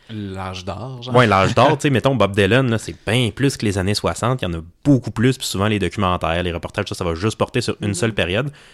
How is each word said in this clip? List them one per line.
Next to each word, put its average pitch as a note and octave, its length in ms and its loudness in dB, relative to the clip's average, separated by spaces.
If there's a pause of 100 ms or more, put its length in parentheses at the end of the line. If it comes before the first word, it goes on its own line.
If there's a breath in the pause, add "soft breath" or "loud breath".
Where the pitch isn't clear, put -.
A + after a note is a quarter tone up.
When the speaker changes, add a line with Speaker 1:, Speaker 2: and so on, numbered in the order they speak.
(140)
Speaker 1:
L'âge F#2+ 520 -10
d'or, G#2 380 -10
genre. A#2+ 120 -6
Speaker 2:
Ouais, B2 120 8
l'âge F#2+ 280 4
d'or, C#3 220 6
Speaker 1:
<laughs> - 0 -
Speaker 2:
tu - 60 -4
sais, D3+ 80 2
mettons, C3+ 240 2
Bob G2 200 2
Dylan, A2 340 4
là, A2+ 80 0
c'est - 180 -10 (120)
bien A2+ 260 2
plus C3+ 240 0
que - 80 -6
les G2 120 0
années G2 180 0
soixante. A2 460 -2
Il - 40 -2
y - 20 -4
en E2+ 120 -6
a - 20 -8 (220)
beaucoup C3 280 2
plus, B2+ 260 0
puis - 100 -10
souvent, G2 200 -2
les G#2+ 120 0
documentaires, F2 640 0
les F2 80 -4
reportages, E2+ 380 -6
ça, - 60 -6
ça - 100 -8
va E2+ 100 -2
juste G2+ 220 -2
porter A2 240 -2
sur - 200 -6
une G#2 80 -2
Speaker 3:
Mhm. G2+ 40 -2
Speaker 2:
seule A2+ 200 -2
période. G2+ 380 -2 (220 soft breath)